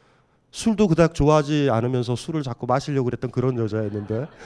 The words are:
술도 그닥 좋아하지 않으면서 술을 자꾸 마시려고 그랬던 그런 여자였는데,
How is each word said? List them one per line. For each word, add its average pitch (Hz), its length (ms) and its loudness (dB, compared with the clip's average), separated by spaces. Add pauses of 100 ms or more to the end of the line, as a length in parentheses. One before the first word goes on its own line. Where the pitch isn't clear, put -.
(500)
술도 214 380 0
그닥 160 260 4
좋아하지 147 560 2
않으면서 123 460 0
술을 156 260 -6
자꾸 123 240 -10
마시려고 135 400 0
그랬던 123 240 -4
그런 123 280 -2
여자였는데, 107 680 -4 (200)